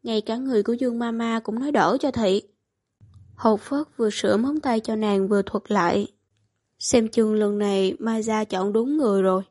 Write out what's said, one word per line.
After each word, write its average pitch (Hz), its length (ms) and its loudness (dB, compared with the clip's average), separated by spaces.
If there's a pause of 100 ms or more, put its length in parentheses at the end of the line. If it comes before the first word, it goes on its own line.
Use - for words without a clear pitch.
Ngay 226 180 -2
cả 220 160 -6
người 254 260 0
của 233 100 0
Dương 240 260 -2
Mama 233 420 -2
cũng 220 180 -6
nói 285 140 -2
đỡ 202 280 4
cho 285 100 0
thị." 202 320 0 (920)
Hầu 220 220 2
Phất 285 300 -4 (100)
vừa 220 140 0
sửa 208 260 0
móng 285 240 0
tay 233 200 0
cho 226 160 -6
nàng 202 320 0
vừa 202 140 2
thuật - 280 -6
lại. 202 420 0 (640)
"Xem 226 300 2
chừng 220 260 2
lần 208 240 0
này 196 400 0
Mai 226 240 -4
gia 214 220 -2
chọn 196 280 -4
đúng 247 240 0
người 202 260 2
rồi." 190 280 2